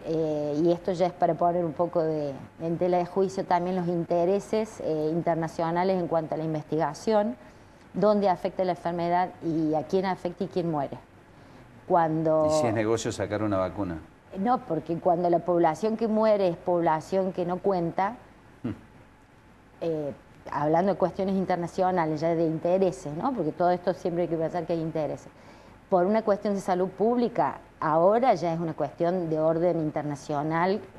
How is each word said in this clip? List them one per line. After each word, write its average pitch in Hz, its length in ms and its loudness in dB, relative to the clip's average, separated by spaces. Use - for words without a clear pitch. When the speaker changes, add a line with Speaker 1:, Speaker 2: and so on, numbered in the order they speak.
Speaker 1:
eh, 151 580 -2
y 175 80 4
esto 175 200 -2
ya 180 160 2
es 175 60 -4
para 170 200 2
poner 175 320 2
un 160 60 -2
poco 170 320 0
de, 151 300 -2
en 165 160 -2
tela 180 200 2
de 175 100 0
juicio, 190 380 -2
también 180 300 0
los 175 120 -2
intereses, 180 920 0
eh, 156 300 -2
internacionales 170 880 0
en 170 80 -2
cuanto 160 280 -2
a - 20 -4
la 156 60 -4
investigación, 160 920 -2
dónde 202 360 4
afecta 180 360 -2
la 180 80 0
enfermedad 175 560 0
y 160 320 0
a 147 80 0
quién 190 220 0
afecta 180 380 -4
y 180 40 -2
quién 170 220 -2
muere. 139 280 -4
Cuando 160 600 4
Speaker 2:
¿Y 156 140 4
si 123 60 2
es 110 60 2
negocio 113 400 2
sacar 104 300 -2
una 101 140 2
vacuna? 92 400 -2
Speaker 1:
No, 240 220 0
porque 170 380 -4
cuando 175 320 2
la 170 100 4
población 170 580 2
que 226 100 0
muere 214 420 2
es 170 80 -2
población 175 760 0
que 180 120 -4
no 175 140 -2
cuenta, 190 580 0
Speaker 2:
Hmm. 117 100 -6
Speaker 1:
eh, 156 320 -4
hablando 165 420 2
de - 40 -2
cuestiones 190 380 0
internacionales, 175 840 0
ya 165 160 0
de 165 100 2
intereses, 170 680 0
¿no? 240 180 -2
Porque 160 180 -2
todo 175 200 2
esto 180 220 -2
siempre 175 300 -2
hay 165 40 -2
que 160 100 -4
pensar 160 280 -4
que 175 80 -4
hay 165 80 -2
intereses, 151 500 -6
por 180 140 6
una 214 180 2
cuestión 202 320 0
de 190 60 -4
salud 185 260 0
pública, 214 720 0
ahora 196 520 4
ya 165 200 0
es 165 80 -2
una 160 120 -4
cuestión 170 560 -2
de 156 120 0
orden 165 360 2
internacional, 156 1000 -2